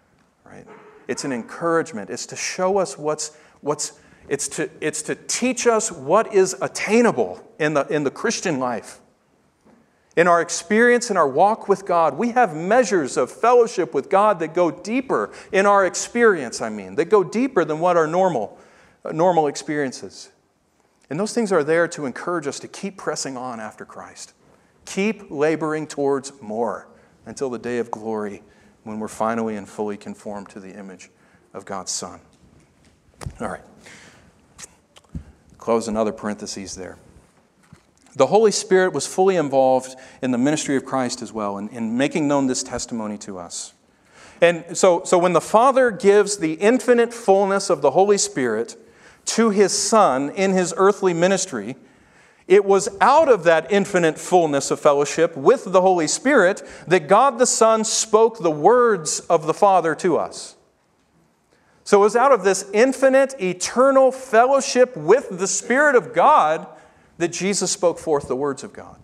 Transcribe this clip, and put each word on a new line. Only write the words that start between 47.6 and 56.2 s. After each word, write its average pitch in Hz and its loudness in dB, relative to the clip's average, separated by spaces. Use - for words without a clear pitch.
of 147 0
the 143 4
Holy 196 2
Spirit, 117 -4
to 226 2
his 190 2
Son 143 2
in 196 0
his 180 0
earthly 190 2
ministry, 165 -2
it 196 6
was 196 2
out 285 4
of 196 4
that 160 2
infinite 180 0
fullness 156 0
of 147 -4
fellowship 147 2
with 180 2
the 185 6
Holy 180 2
Spirit 208 2